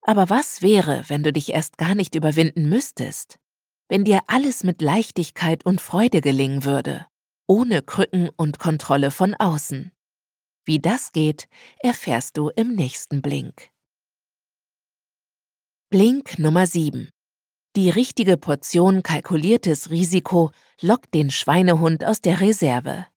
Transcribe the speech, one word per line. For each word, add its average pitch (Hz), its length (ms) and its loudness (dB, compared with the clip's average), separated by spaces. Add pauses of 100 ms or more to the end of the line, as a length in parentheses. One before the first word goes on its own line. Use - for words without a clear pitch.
Aber 202 300 2
was 254 320 -2
wäre, 175 460 4
wenn 147 160 -2
du 151 80 2
dich 143 180 -4
erst - 260 -4
gar 175 200 0
nicht 196 180 -4
überwinden 156 540 0
müsstest? - 720 -6 (480)
Wenn 202 160 0
dir 196 240 4
alles 262 340 0
mit 180 180 -2
Leichtigkeit 165 880 -2
und 185 140 2
Freude 202 400 2
gelingen 135 440 0
würde, 139 420 -4 (420)
ohne 208 340 2
Krücken 180 540 -2
und 151 240 -4
Kontrolle 143 500 0
von 190 240 0
außen? 156 560 -4 (760)
Wie 156 140 0
das 190 320 -2
geht, 151 380 -2 (320)
erfährst 170 560 -4
du 151 140 -2
im 226 260 -2
nächsten 139 460 -4
Blink. 139 480 -8 (2250)
Blink 226 480 2
Nummer 165 300 2
sieben. 151 420 -4 (640)
Die 185 160 2
richtige 190 460 2
Portion 175 680 0
kalkuliertes 165 880 -2
Risiko 170 600 0 (280)
lockt 214 320 0
den 151 180 2
Schweinehund 160 720 2
aus 214 160 0
der 180 200 0
Reserve. 156 680 0 (100)